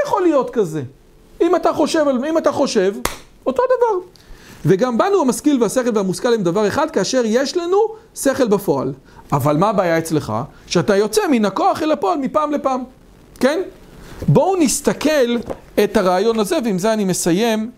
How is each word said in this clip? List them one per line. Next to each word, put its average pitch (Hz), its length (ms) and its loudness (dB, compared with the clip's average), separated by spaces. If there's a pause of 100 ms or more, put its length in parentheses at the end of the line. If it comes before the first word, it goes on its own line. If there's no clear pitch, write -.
יכול 466 160 -2
להיות 277 280 2
כזה. 160 320 -2 (580)
אם 349 160 2
אתה 330 160 0
חושב 302 360 0
על, 254 160 0
אם 320 140 0
אתה 302 140 0
חושב, 208 420 0 (520)
אותו 427 200 0
דבר. 480 320 2 (680)
"וגם 208 320 2
בנו 370 220 2
המשכיל 269 420 2
והשכל 233 320 0
והמושכל 202 400 0
הם 220 80 -2
דבר 190 260 0
אחד, 302 220 -2
כאשר 240 340 0
יש 254 320 0
לנו 349 220 0 (360)
שכל 262 340 0
בפועל." 139 440 -2 (400)
אבל 147 240 2
מה 196 120 2
הבעיה 185 300 0
אצלך? 151 340 -4 (340)
שאתה 185 300 0
יוצא 214 240 0 (100)
מן 233 140 2
הכוח 285 380 0
אל 311 100 0
הפועל 339 260 -2
מפעם 294 340 -2
לפעם. 269 300 -2 (580)
כן? 294 200 2 (680)
בואו 311 280 4
נסתכל 262 800 0 (480)
את 208 120 0
הרעיון 202 420 2
הזה, 220 260 0
ועם 202 140 0
זה 214 140 0
אני 214 120 0
מסיים 214 720 0